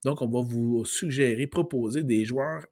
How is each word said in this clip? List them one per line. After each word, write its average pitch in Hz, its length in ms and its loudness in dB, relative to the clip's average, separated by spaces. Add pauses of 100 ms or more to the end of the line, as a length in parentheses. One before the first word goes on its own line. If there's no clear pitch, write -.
Donc, 139 160 0
on 127 80 0
va 120 140 0
vous 117 420 0
suggérer, 135 600 0
proposer 139 560 0
des 110 220 4
joueurs 139 480 -4